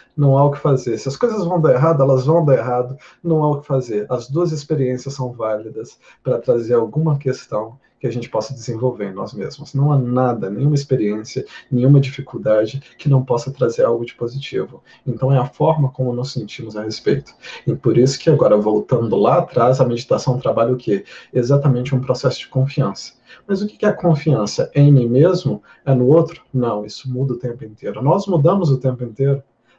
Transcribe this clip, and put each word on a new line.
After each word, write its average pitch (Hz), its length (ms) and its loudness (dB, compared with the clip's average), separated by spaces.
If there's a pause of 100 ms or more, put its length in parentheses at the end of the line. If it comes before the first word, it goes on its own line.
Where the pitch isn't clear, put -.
(160)
Não 139 220 4
há 143 60 6
o 143 60 4
que 143 80 -6
fazer. 127 400 0
Se - 100 -8
as 139 80 -8
coisas 214 280 -2
vão 170 160 0
dar 151 120 4
errado, 143 300 2
elas 131 220 2
vão 160 200 2
dar 139 120 4
errado. 123 400 -2 (260)
Não 160 200 0
há 151 80 2
o 143 100 -2
que - 60 -18
fazer. 120 420 -2
As 120 200 -4
duas 165 220 -2
experiências 135 640 -4
são 127 180 -8
válidas 110 640 -8 (240)
pra 123 160 -2
trazer 120 360 0
alguma 143 440 0
questão 117 600 -6 (200)
que - 80 -6
a 117 40 -2
gente 117 200 -8
possa 113 240 -6
desenvolver 113 560 -6
em - 40 -14
nós 98 200 -10
mesmos. - 400 -12
Não 143 180 2
há 139 60 4
nada, 123 500 0
nenhuma 131 260 0
experiência, 110 680 -2 (260)
nenhuma 131 300 6
dificuldade 110 800 -2 (160)
que - 140 -2
não 131 120 4
possa 123 280 -4
trazer 120 340 -2
algo 117 220 0
de - 80 -14
positivo. 127 680 -8 (240)
Então 131 240 -2
é 139 60 4
a 123 80 2
forma 151 460 0
como 127 200 -4
nos 123 220 -6
sentimos 107 460 -10
a 107 40 -8
respeito. - 520 -4 (320)
E 139 80 0
por 120 240 0
isso 131 200 4
que - 120 0
agora, 120 260 4
voltando 104 600 0
lá 120 220 2
atrás, 127 420 2
a 123 60 4
meditação 120 520 -2
trabalha 117 340 0
o 127 60 -2
quê? 101 260 -2 (260)
Exatamente 131 640 2
um 127 60 2
processo 127 380 -2
de - 100 -14
confiança. 131 640 -2 (340)
Mas 196 140 -4
o 208 60 -4
que - 180 -6
é 208 60 4
a - 20 0
confiança? 143 800 0
É 143 60 4
em 143 100 8
mim 127 160 6
mesmo? 135 560 2 (220)
É 135 100 2
no 123 120 2
outro? 160 340 4 (120)
Não, 113 340 -2
isso 127 260 -12
muda 127 220 -4
o - 40 -8
tempo 120 280 -10
inteiro. 104 360 -10
Nós 175 240 0
mudamos 175 440 2
o 127 80 2
tempo 123 260 -4
inteiro. 135 380 -2 (360)